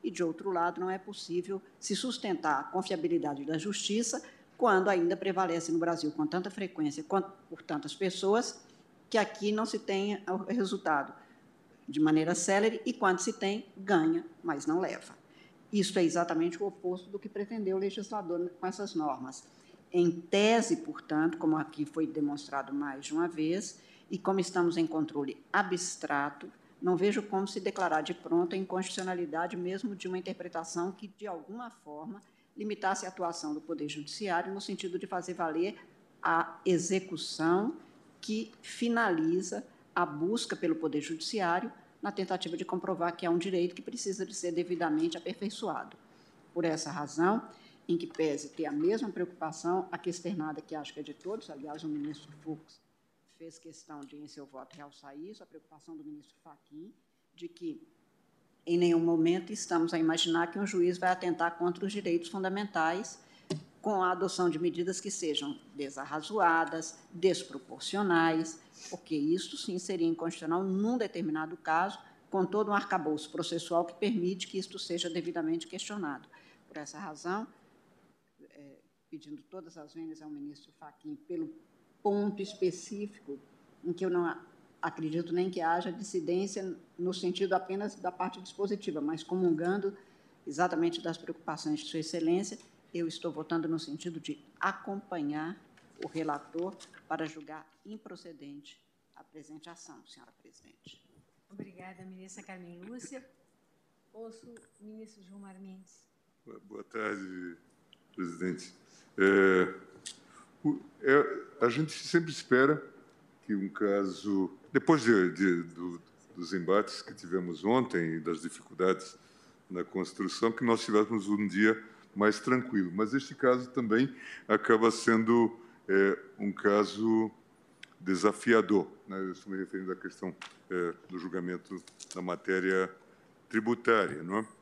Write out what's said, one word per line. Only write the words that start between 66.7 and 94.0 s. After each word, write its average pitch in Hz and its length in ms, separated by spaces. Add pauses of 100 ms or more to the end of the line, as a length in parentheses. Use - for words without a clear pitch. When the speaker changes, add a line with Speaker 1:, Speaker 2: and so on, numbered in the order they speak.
Speaker 1:
desproporcionais, 165 1500 (300)
porque - 260
isto 160 400
sim 180 240
seria 175 260
inconstitucional 165 560
num 196 360
determinado 160 580
caso, 175 420 (320)
com 190 160
todo 208 260
um - 20
arcabouço 160 580
processual 170 540
que 170 80
permite 190 540
que 190 120
isto 196 180
seja 175 320
devidamente 165 560
questionado. 165 600 (400)
Por - 80
essa 151 240
razão, 170 480 (1040)
é, 143 240 (340)
pedindo 147 340
todas 175 340
as 147 160
vênias 160 280
ao 156 80
ministro 143 480
Fachin 151 380 (120)
pelo 165 220 (540)
ponto 202 380
específico 190 1000 (440)
em 170 100
que 180 120
eu 185 40
não 175 160
a-, 160 120 (440)
acredito 160 520
nem 180 160
que 180 120
haja 175 300
dissidência 185 840 (220)
no 180 160
sentido 185 400
apenas 190 420
da - 160
parte 185 300
dispositiva, 196 580
mas 156 240
comungando 185 720 (480)
exatamente 170 560
das 165 160
preocupações 151 640
de - 80
Sua 165 140
Excelência, 170 580 (320)
eu 170 160
estou 165 240
votando 156 360
no 160 120
sentido 156 400